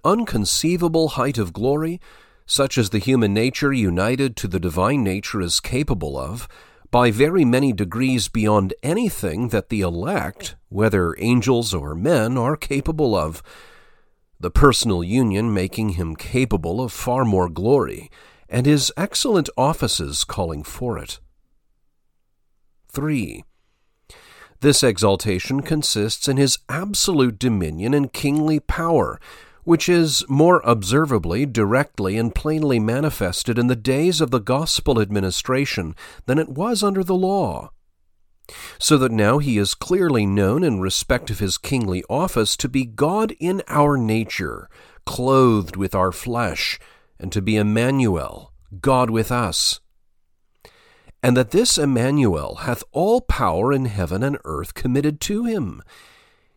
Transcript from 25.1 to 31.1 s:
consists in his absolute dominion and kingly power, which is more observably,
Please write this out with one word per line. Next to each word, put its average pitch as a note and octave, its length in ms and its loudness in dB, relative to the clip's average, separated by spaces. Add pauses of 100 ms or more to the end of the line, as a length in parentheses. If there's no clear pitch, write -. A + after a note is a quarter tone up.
consists B2 640 -2
in C3+ 80 0
his C#3 220 2 (100)
absolute D3+ 680 0
dominion G2+ 560 0
and C#3+ 180 0
kingly D3+ 480 0
power, D#3+ 580 0 (460)
which E3+ 240 4
is E3+ 400 2
more D#3 360 6
observably, A#2 800 2